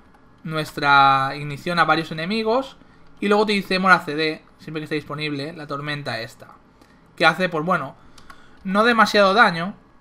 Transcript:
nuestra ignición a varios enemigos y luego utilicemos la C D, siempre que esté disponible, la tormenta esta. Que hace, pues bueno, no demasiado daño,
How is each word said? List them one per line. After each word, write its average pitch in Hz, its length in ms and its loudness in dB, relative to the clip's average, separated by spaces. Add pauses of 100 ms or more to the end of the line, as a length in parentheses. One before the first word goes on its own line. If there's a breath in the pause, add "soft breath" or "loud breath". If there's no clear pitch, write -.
(440)
nuestra 143 920 2
ignición 147 420 -6
a 160 60 4
varios 156 280 0
enemigos 220 640 -4 (420 soft breath)
y 202 100 -2
luego 208 160 4
utilicemos 190 460 0
la 175 100 4
C 147 140 -8
D, 156 300 -4 (140)
siempre 156 220 -12
que 156 40 -8
esté 156 120 -6
disponible, 151 580 -8
la 151 120 -14
tormenta 143 540 -8
esta. - 340 -16 (600 soft breath)
Que 170 80 0
hace, 165 240 2
pues 160 160 -4
bueno, 165 320 -4 (640 loud breath)
no 196 220 0
demasiado 208 480 4
daño, 196 420 2 (260)